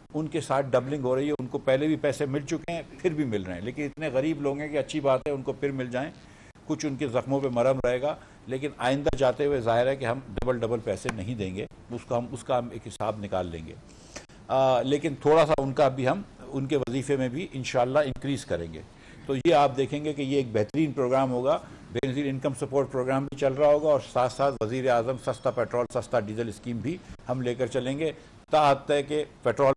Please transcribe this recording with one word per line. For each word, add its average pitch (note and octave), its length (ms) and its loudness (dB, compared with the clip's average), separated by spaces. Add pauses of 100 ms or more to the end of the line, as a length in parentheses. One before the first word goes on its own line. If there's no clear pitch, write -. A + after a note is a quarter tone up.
(160)
उनके D3+ 260 -4
साथ C3+ 220 0
डबलिंग C3 400 0
हो B2+ 120 2
रही C#3 120 0
है, D3 60 0
उनको B2+ 240 -4
पहले C3+ 300 2
भी D#3 80 2
पैसे C#3+ 300 0
मिल C#3 180 -2
चुके D#3+ 280 -6
हैं, E3 260 -10
फिर F3+ 160 0
भी D3+ 120 0
मिल G#2 200 -2
रहे F2+ 100 -8
हैं, F2 80 -10
लेकिन C3 220 -6
इतने D3+ 260 -6
गरीब D3 300 0
लोग C#3 180 -2
हैं D3+ 120 -6
कि D3+ 60 -2
अच्छी C#3 220 -2
बात C3+ 280 2
है D3 60 0
उनको C3+ 200 -4
फिर C#3+ 180 -2
मिल B2+ 180 -4
जाएं, B2+ 220 -4 (560)
कुछ D#3 180 -2
उनके C#3+ 220 -2
ज़ख्मों B2+ 340 0
पे C#3 80 0
मरहम B2+ 360 2
रहेगा, B2+ 320 0 (320)
लेकिन C3+ 300 -6
आइंदा C3+ 380 0
जाते C3 280 4
हुए C#3+ 160 2
जाहिर A#2 260 4
है C3+ 80 2
कि C3+ 100 -6
हम B2 180 -2 (180)
डबल B2 180 2
डबल A2+ 200 0
पैसे A2+ 300 -4
नहीं A2+ 260 -6
देंगे, G2 320 -6 (240)
उसका A#2+ 260 -4
हम, A#2+ 160 -4
उसका B2+ 240 -2
हम A#2+ 180 -4
एक F2+ 100 -12
हिसाब G#2+ 360 -6
निकाल F#2+ 260 -4
लेंगे। D#2+ 280 -12 (760)
आ, C3 320 4
लेकिन C#3+ 440 0
थोड़ा D#3 200 8
सा D3+ 140 2
उनका C3+ 300 2
भी C3 160 -2
हम, F3+ 200 0 (280)
उनके C#3 240 0
वजीफे C3 400 -2
में C3 120 -2
भी D3 260 -6
इंशाल्लाह C3 480 0
increase C3+ 400 -4
करेंगे। E2 400 -6 (440)
तो C#3 80 0
ये C#3 160 4
आप C#3+ 180 8
देखेंगे C#3 440 -2
कि C#3 100 -4
ये C3+ 160 0
एक B2 140 -2
बेहतरीन C3 400 0
program C3 360 2
होगा। B2+ 260 2 (380)
बेनज़ीर C3+ 340 -2
income C3+ 260 -2
support C3+ 360 0
program C3 360 0
भी C#3 100 -8
चल C3+ 180 2
रहा D3 180 6
होगा D3 180 4
और C#3 120 4
साथ B2 280 0
साथ C#3 240 2 (100)
वज़ीर B2+ 260 0
आज़म A#2+ 280 2
सस्ता B2 320 -4
petrol A#2+ 440 0
सस्ता A#2+ 260 -2
diesel G#2+ 320 -4
scheme A#2 300 -8
भी G#2+ 180 -6 (280)
हम B2+ 140 -2
लेकर B2 260 -2
चलेंगे। C#3 480 -2 (360)
ताहत C#3+ 400 6
है C#3+ 120 4
कि D3 200 -2
पेट्रोल C3+ 540 2